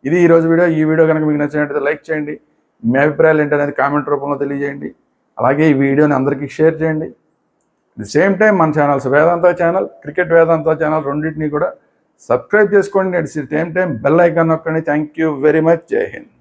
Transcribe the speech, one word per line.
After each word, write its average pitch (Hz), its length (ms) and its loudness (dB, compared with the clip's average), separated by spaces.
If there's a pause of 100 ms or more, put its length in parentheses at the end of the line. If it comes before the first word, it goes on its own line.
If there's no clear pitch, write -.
ఇది 165 180 0
ఈరోజు 165 260 6
వీడియో. 170 160 2 (120)
ఈ - 100 0
వీడియో 160 220 4
కనుక 156 180 0
మీకు 147 140 -2
నచ్చినట్లయితే 147 460 -4
లైక్ 151 180 -6
చేయండి, 151 280 -6 (480)
మీ 120 220 0
అభిప్రాయాలు 156 380 2
ఏంటనేది 143 380 -2
కామెంట్ 143 320 -2
రూపంలో 139 300 -4
తెలియజేయండి. 143 460 -8 (480)
అలాగే 143 340 2
ఈ 139 120 4
వీడియోని 143 360 2
అందరికీ 139 280 -2 (100)
షేర్ 160 240 2
చేయండి. 160 280 -4 (880)
At 107 60 -12
the 101 140 -12
same 196 240 2
time 214 200 4
మన 156 160 2
ఛానల్స్ 143 360 0
వేదాంత 170 340 2 (140)
ఛానల్, 190 260 0 (160)
క్రికెట్ 156 340 -4
వేదాంత 160 300 2 (140)
ఛానల్ 156 280 -2
రెండింటినీ 151 460 -6
కూడా 165 140 -2 (600)
సబ్స్క్రైబ్ 202 460 2
చేసుకోండి. 190 440 0
At 156 80 -4
the - 60 -14 (220)
same 165 220 -2
time 180 140 -2 (120)
బెల్ 156 240 2
ఐకాన్ 165 240 0
నొక్కండి. 160 380 -2
Thank 151 320 -4
you 160 80 0 (160)
very 156 220 4
much. 165 140 2 (100)
జై 110 120 0 (100)
హింద్. - 280 -20